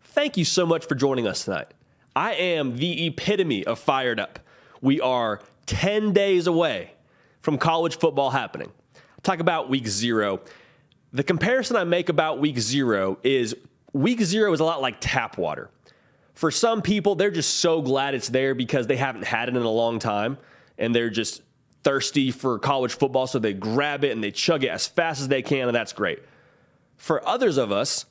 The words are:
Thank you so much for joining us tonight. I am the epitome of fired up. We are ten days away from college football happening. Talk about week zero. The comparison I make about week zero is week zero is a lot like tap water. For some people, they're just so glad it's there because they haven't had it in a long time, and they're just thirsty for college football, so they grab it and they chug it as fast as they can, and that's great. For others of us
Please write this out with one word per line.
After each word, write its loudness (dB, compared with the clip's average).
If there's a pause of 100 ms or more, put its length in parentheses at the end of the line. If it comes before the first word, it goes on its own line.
Thank -2
you 2
so 2
much 0
for -2
joining 2
us -4
tonight. -4 (480)
I 0
am -2
the -2
epitome -2
of -4
fired 0
up. -8 (400)
We 2
are 0 (260)
ten 0
days 4
away 0 (460)
from 2
college 0
football 0
happening. -6 (500)
Talk 0
about 0
week 0
zero. 0 (720)
The -2
comparison 0
I 2
make 0
about 0
week 0
zero 0
is 2 (380)
week 0
zero 2
is 0
a 2
lot 0
like -2
tap -2
water. -6 (640)
For 0
some 2
people, 2
they're 2
just -2
so 2
glad 0
it's -4
there 0
because -2
they 2
haven't -2
had -2
it -2
in 2
a 0
long 2
time, -2 (420)
and -2
they're 2
just -4 (420)
thirsty 2
for -2
college 0
football, 2
so -2
they 0
grab -2
it 2
and -4
they -4
chug 0
it 0
as -4
fast -2
as -6
they 2
can, 0
and 0
that's -2
great. -2 (800)
For -2
others 2
of 0
us 0